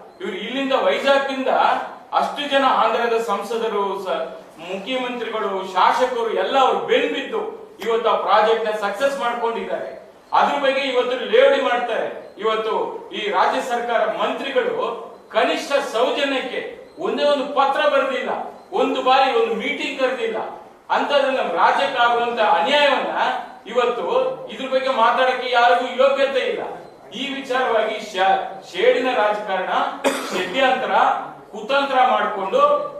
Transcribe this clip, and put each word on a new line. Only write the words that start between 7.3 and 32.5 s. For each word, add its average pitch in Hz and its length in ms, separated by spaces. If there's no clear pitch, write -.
ಇವತ್ತು 220 240
ಆ 190 60
ಪ್ರಾಜೆಕ್ಟ್ 220 500
ನ 214 40
ಸಕ್ಸಸ್ 208 500
ಮಾಡ್ಕೊಂಡಿದ್ದಾರೆ. 233 920
ಅದ್ರ 277 300
ಬಗ್ಗೆ 269 180
ಇವತ್ತು 247 360
ಲೇವಡಿ 262 440
ಮಾಡ್ತಾರೆ. - 760
ಇವತ್ತು 214 720
ಈ 202 200
ರಾಜ್ಯ 220 320
ಸರ್ಕಾರ 240 500
ಮಂತ್ರಿಗಳು 254 960
ಕನಿಷ್ಠ 262 400
ಸೌಜನ್ಯಕ್ಕೆ 269 1160
ಒಂದೇ 233 240
ಒಂದು 285 220
ಪತ್ರ 277 440
ಬರ್ದಿಲ್ಲ, 262 400
ಒಂದು 262 300
ಬಾರಿ 262 400
ಒಂದು 220 140
ಮೀಟಿಂಗ್ 277 440
ಕರೆದಿಲ್ಲ. 233 380
ಅಂತದ್ರಲ್ಲಿ 269 480
ನಮ್ಮ 220 140
ರಾಜ್ಯಕ್ಕೆ - 460
ಆಗುವಂತ 240 420
ಅನ್ಯಾಯವನ್ನ 233 760
ಇವತ್ತು 240 540
ಇದ್ರ 262 220
ಬಗ್ಗೆ 262 180
ಮಾತಾಡಕ್ಕೆ 247 600
ಯಾರಿಗೂ 240 540
ಯೋಗ್ಯತೆ 269 360
ಇಲ್ಲ. - 220
ಈ 262 240
ವಿಚಾರವಾಗಿ 226 800
ಶ-, - 580
ಶೇಡಿನ 247 440
ರಾಜಕಾರಣ, 202 540
ಷಡ್ಯಂತ್ರ, 226 840
ಕುತಂತ್ರ 269 460
ಮಾಡ್ಕೊಂಡು 202 500